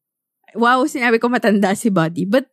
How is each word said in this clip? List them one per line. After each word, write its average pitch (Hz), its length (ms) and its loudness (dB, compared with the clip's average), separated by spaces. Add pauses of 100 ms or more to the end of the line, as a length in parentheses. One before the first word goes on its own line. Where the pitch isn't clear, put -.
(540)
Wow, 247 320 2
sinabi 247 320 0
ko 233 100 -2
matanda 202 460 0
si 220 160 -2
Buddy. 170 340 -2
But, 240 280 -2